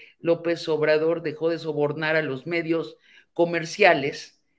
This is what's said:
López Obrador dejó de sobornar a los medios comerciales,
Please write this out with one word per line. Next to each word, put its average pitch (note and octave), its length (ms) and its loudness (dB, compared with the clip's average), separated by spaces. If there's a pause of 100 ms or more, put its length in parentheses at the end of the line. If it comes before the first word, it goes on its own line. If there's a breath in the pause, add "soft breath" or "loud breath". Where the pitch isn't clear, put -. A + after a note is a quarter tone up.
(200 loud breath)
López E3+ 480 -2
Obrador D#3 560 2
dejó D#3 260 -4
de E3+ 100 -4
sobornar D3 560 -2
a D#3+ 60 2
los C3 240 -6
medios E3 520 -2 (360 soft breath)
comerciales, E3 1040 2 (200)